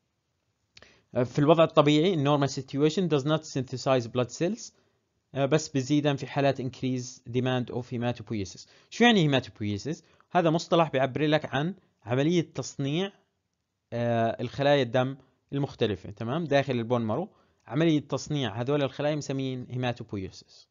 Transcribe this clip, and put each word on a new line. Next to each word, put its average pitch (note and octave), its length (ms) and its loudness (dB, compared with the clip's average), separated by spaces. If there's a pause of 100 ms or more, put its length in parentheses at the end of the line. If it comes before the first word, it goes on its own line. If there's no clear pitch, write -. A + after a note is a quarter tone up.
(1160)
آه، A#2+ 80 2
في B2 160 -4
الوضع D#3+ 240 6
الطبيعي D3+ 500 4
ال C#3+ 140 0
normal C#3+ 240 2
situation D3 580 0
does D3 140 2
not D#3 180 0
synthesize C3 680 -2
blood B2 220 -2 (100)
cells، F#3+ 320 -4 (640)
آه، C3+ 100 0
بس D3+ 240 0
بزيدن C#3+ 460 0
في C3+ 120 -8
حالات C#3 340 0
increase B2+ 680 -6
demand B2 460 -2
of B2 180 -6
hematopoiesis. A#2 760 -6 (220)
شو - 140 0
يعني E3 360 6
hematopoiesis؟ G#2+ 640 -6 (280)
هذا E3+ 180 4
مصطلح E3 400 2
بيعبر C3 380 0
لك D3+ 280 0
عن D#3+ 200 -2 (300)
عملية C#3+ 360 2
تصنيع، D3+ 720 -4 (840)
آه، A#2 480 0
الخلايا C#3 420 2
الدم B2+ 340 -2 (360)
المختلفة، B2 580 -2
تمام؟ C3 320 -6
داخل C#3 300 0
البون A#2+ 280 0
مارو، A#2+ 280 -2 (380)
عملية D3+ 320 2
تصنيع B2+ 640 -4
هذول C#3+ 220 0
الخلايا D3 320 -2
مسميين C3 520 -6
hematopoiesis. A#2+ 1040 -8